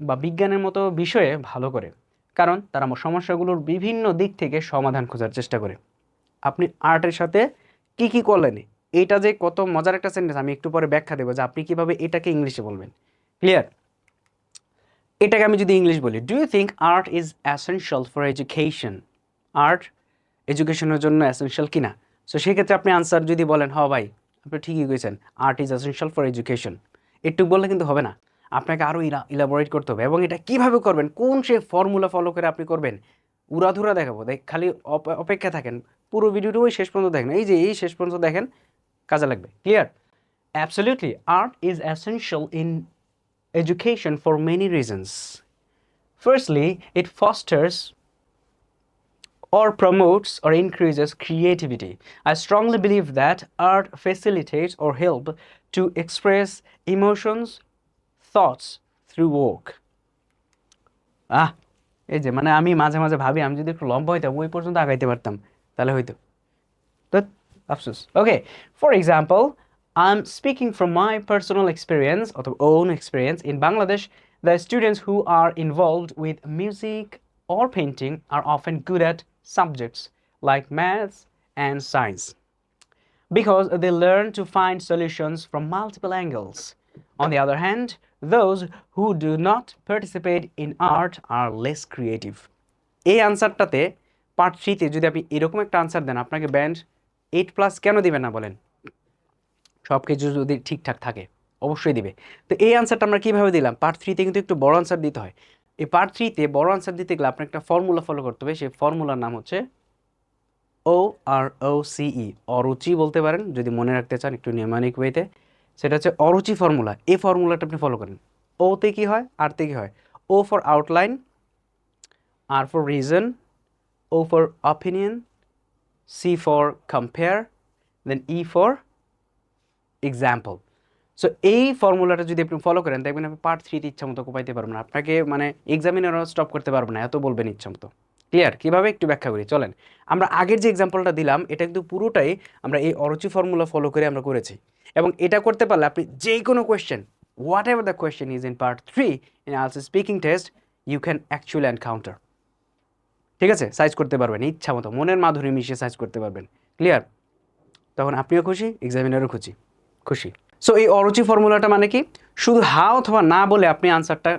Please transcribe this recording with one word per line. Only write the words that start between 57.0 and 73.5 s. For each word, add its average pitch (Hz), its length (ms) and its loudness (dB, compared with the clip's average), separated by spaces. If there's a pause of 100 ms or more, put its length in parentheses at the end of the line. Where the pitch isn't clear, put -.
thoughts 165 320 2 (440)
through 165 200 2 (120)
work। 107 240 -2 (1700)
আহ, 160 100 2 (640)
এই 151 100 0
যে 127 140 -2
মানে 156 120 2 (100)
আমি 175 100 4 (120)
মাঝে 151 220 2
মাঝে 156 200 0
ভাবি 147 220 0
আমি 143 140 -4
যদি 160 140 -6
একটু 160 180 -12
লম্বা 151 220 -2
হইতাম, 151 260 -2
ওই 160 140 -4
পর্যন্ত 175 300 -4
আগাইতে 131 260 0
পারতাম, 117 240 -4 (420)
তাহলে 127 200 0
হইতো। 123 180 -4 (960)
তো 180 60 2 (580)
আফসোস। 113 240 -10 (220)
Okay, 208 180 4 (420)
for 294 180 6
example, 170 460 4 (520)
I'm 196 240 4 (180)
speaking 262 400 -2
from 175 120 2 (140)
my 220 80 0 (200)
personal 196 420 0
experience, 170 640 0
or 135 60 -10 (280)
own 165 160 6 (100)
experience, 147 440 -4 (100)